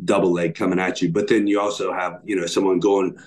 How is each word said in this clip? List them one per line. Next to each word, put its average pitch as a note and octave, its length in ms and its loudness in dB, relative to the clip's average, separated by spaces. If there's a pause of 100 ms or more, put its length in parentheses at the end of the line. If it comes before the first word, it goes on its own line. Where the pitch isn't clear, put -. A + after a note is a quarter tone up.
double F#2+ 280 2
leg F2 240 -2
coming F#2 240 0
at F#2 220 -2
you, F2+ 100 0
but G2+ 160 0
then G#2+ 180 4
you G2+ 140 2
also G2+ 340 -2
have, F2+ 320 -6
you G2+ 100 -4
know, F2 120 -2
someone F#2+ 320 2
going G2 360 2 (120)